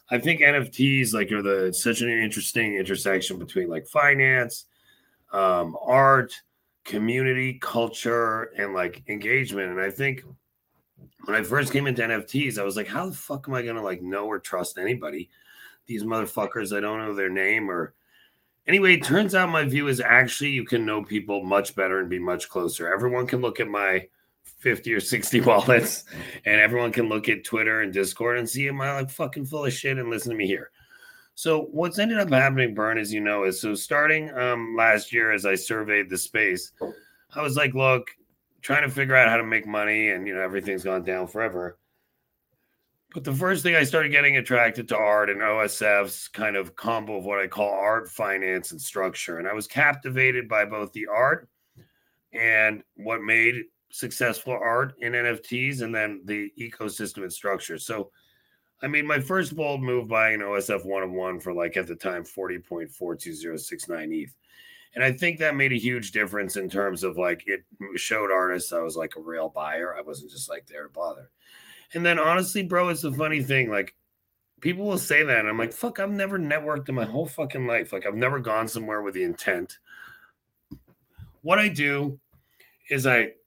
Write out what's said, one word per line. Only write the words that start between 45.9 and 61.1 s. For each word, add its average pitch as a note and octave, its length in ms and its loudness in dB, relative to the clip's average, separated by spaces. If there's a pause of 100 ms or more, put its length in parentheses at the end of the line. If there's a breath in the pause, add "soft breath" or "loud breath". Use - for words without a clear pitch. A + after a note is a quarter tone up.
kind G#2+ 260 -4
of F#2 220 -4
combo A2 400 -4
of F#2 80 -8
what G2+ 140 0
I F#2+ 80 0
call G2+ 220 0
art, G#2 400 0
finance, F#2+ 640 -2
and D#2+ 100 -14
structure. F#2 560 -4
And F2 120 -6
I G#2 40 -4
was G#2+ 140 -6
captivated C3 800 2
by G#2+ 160 2
both G#2 300 -6
the G#2+ 140 -8
art B2+ 420 2 (800 soft breath)
and A2 520 2 (120)
what A2+ 260 -6
made A2+ 440 2 (240)
successful A#2+ 640 -4
art A#2 460 0
in A#2+ 140 -4
N A#2+ 120 0
F A#2 160 -2
Ts, B2+ 400 -4
and A2+ 120 -6
then G#2 300 -4
the G#2 340 -6
ecosystem G#2+ 640 -8
and F2+ 100 -10
structure. F#2 440 -6
So G#2 340 -8 (720)
I C3+ 60 -6
made D3 160 0
my D3 160 0
first D3+ 380 -2
bold C#3+ 260 -2
move B2 240 0
buying A2 280 2
an G#2 80 -4
O G2+ 100 -4
S G2 160 0
F G2 160 -2
one F#2+ 180 -2
of F2+ 80 -6